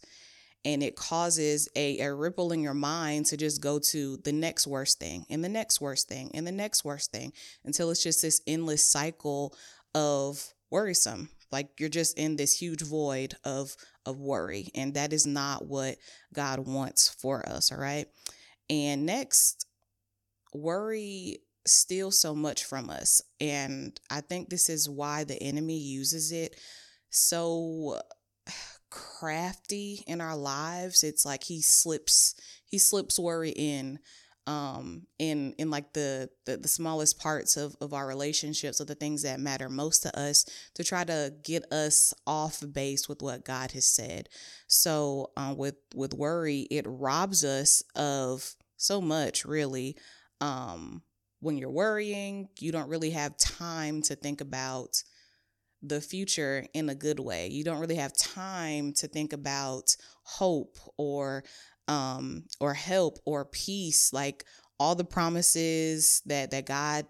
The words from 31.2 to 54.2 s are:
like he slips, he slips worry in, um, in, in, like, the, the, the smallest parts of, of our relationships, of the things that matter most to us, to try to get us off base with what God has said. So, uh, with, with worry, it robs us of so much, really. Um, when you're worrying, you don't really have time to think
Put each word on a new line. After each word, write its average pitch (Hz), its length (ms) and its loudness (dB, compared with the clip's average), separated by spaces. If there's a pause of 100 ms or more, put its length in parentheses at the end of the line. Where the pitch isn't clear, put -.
like 139 180 -4
he 160 180 -6
slips, - 760 6 (300)
he - 120 -4
slips - 420 4
worry 165 320 0
in, 139 480 -4 (480)
um, 147 560 -6 (160)
in, 147 400 0
in, 160 100 -2
like, 147 240 -4
the, 135 360 -2 (160)
the, 123 120 -2
the - 100 -4
smallest 160 520 2
parts - 360 2
of, 143 260 -6
of 143 120 -6
our 139 140 -4
relationships, 147 720 -2
of 147 80 -6
the 143 80 -8
things 147 260 -4
that 135 180 -4
matter 135 300 -2
most 143 340 2
to - 160 -4
us, 143 260 2 (280)
to 175 100 -6
try 180 200 0
to 151 300 -2 (100)
get 160 280 -4
us 151 420 6 (120)
off 156 460 -2
base 139 360 -2
with 147 140 -8
what 131 240 -6
God 131 280 -6
has 131 140 2
said. - 400 0 (380)
So, 143 720 4
uh, 139 180 -4
with, 139 200 -4 (180)
with 135 220 -4
worry, 147 560 0
it 147 160 0
robs 151 560 2
us 139 400 4 (120)
of 135 600 -2 (220)
so 196 240 2
much, 156 440 0
really. 135 520 -2 (440)
Um, 127 640 -6 (380)
when 151 160 -2
you're 131 120 -6
worrying, 202 800 -2 (100)
you 160 120 -4
don't 156 180 -4
really 156 220 -2
have 147 260 -4
time 156 680 -2
to 139 120 0
think 143 260 -6